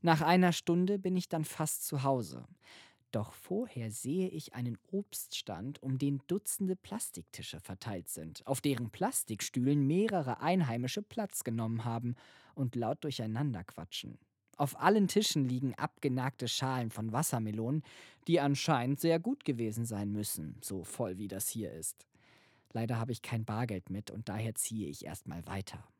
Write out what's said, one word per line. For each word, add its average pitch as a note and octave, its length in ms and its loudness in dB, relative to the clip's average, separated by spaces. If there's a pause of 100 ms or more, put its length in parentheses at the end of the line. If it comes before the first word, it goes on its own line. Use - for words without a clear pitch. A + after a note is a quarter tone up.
Nach E3 220 8
einer F3 300 8
Stunde F3+ 460 2
bin F#3 180 0
ich F3+ 120 -2
dann D#3+ 160 0
fast - 420 -4
zu C#3+ 160 -2
Hause. G#2+ 440 0 (640)
Doch G#2+ 240 -4
vorher E3+ 560 -6
sehe E3 380 -2
ich D#3+ 260 -8
einen A#2+ 240 -4 (120)
Obststand, - 920 -8
um C3 160 -2
den C#3 300 0
Dutzende F#3 480 -2
Plastiktische - 840 -10
verteilt F#2 480 -8
sind, D#2+ 380 -12
auf B2+ 160 0
deren B2 280 0
Plastikstühlen C#3 960 2
mehrere E3+ 540 2
Einheimische C#3 600 2
Platz - 420 -6
genommen A2+ 400 0
haben A#2+ 300 -2 (400)
und C3 200 -2
laut A#2 300 -2
durcheinander A2+ 600 -2
quatschen. - 540 -12 (380)
Auf - 240 0
allen G3 280 8
Tischen D#3+ 380 4
liegen B2+ 280 0
abgenagte C3 720 -2
Schalen B2+ 440 0
von A2 220 -4
Wassermelonen, A#2 680 0 (460)
die E3 120 6
anscheinend C#3 600 4
sehr E3 180 6
gut A#3 260 -2
gewesen A#2 400 0
sein G#2 280 -2
müssen, G2+ 500 -4
so F#2+ 220 -6
voll F#2+ 340 -4
wie G#2 100 -8
das F#2+ 200 -4
hier G#2+ 240 -4
ist. - 340 -10 (680)
Leider A#2 260 0
habe A#2 140 -2
ich A#2 80 -6
kein A2+ 240 -2
Bargeld G#2+ 460 -4
mit G2 200 -6
und A2+ 200 -8
daher A2 240 -4
ziehe G#2+ 340 -4
ich - 160 -10
erst - 220 -10
mal - 200 -8
weiter. - 380 -8 (160)